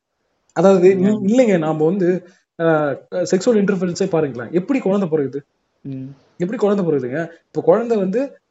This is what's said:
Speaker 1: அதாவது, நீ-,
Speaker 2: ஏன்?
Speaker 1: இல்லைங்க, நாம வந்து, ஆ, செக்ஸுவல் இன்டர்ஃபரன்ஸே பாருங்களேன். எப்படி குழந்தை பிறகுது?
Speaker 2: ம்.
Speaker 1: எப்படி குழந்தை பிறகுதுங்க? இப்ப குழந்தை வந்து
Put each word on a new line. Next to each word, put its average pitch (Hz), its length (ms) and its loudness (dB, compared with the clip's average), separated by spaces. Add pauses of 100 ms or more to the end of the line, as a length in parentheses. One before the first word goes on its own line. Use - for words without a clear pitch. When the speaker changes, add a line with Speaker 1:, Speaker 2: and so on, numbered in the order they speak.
(520)
Speaker 1:
அதாவது, 185 420 4
நீ-, 185 60 -2
Speaker 2:
ஏன்? 208 200 2
Speaker 1:
இல்லைங்க, 208 380 2
நாம 156 260 -2
வந்து, 180 440 0 (320)
ஆ, 156 280 2 (220)
செக்ஸுவல் 185 460 0
இன்டர்ஃபரன்ஸே 190 520 0
பாருங்களேன். 135 440 -4
எப்படி 185 260 -2
குழந்தை 190 300 -2
பிறகுது? 139 300 -2 (420)
Speaker 2:
ம். 135 260 -12 (320)
Speaker 1:
எப்படி 196 200 -6
குழந்தை 202 280 0
பிறகுதுங்க? 143 420 -2 (180)
இப்ப 156 160 -8
குழந்தை 226 340 2
வந்து 208 420 -4 (120)